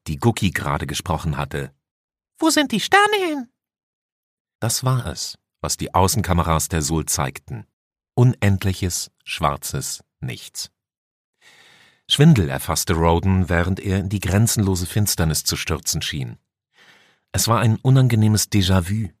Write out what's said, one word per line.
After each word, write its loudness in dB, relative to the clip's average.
die -6
Gucki 0
gerade -4
gesprochen -4
hatte. -8
„Wo 2
sind 0
die 0
Sterne 2
hin?“ -4
Das -2
war -2
es, -10
was -4
die -6
Außenkameras 2
der 0
Sol -2
zeigten. -8
Unendliches, 2
schwarzes -6
Nichts. -12
Schwindel 6
erfasste -4
Roden, 2
während 0
er 0
in -6
die -4
grenzenlose 0
Finsternis -2
zu -2
stürzen -4
schien. -8
Es -2
war 2
ein 4
unangenehmes 4
Déjà-vu. 2